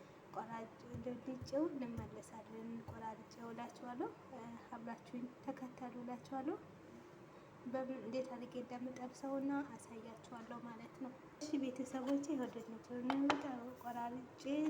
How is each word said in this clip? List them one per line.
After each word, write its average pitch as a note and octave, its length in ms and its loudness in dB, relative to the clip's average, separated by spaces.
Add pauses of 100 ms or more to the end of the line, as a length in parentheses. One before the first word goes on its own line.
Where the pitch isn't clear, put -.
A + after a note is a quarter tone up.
(300)
ቆራርጬ፣ A3+ 460 -2 (460)
ልጬው C4 480 4
እንመለሳለን። A3+ 1000 -2 (140)
ቆራርጬው A3+ 640 -6
እላችኋለሁ። A#3+ 600 -2 (640)
አብራችሁኝ A#3 560 -4 (120)
ተከተሉ B3+ 600 -4
እላችኋለሁ። C4 580 0 (1080)
በምን፣ C4 340 2
እንዴት A#3 320 2
አድርጌ B3 280 -4
እንደምጠብሰውና B3+ 920 0 (180)
አሳያችኋለሁ A3+ 920 -8
ማለት A#3 360 -8
ነው። B3+ 120 -2 (240)
እሺ D4+ 240 -4
ቤተሰቦቼ፣ C4+ 680 4
ይኸው B3+ 220 6
ድንቹን A#3 560 -2 (720)
ቆራርጬ A#3+ 640 -2 (280)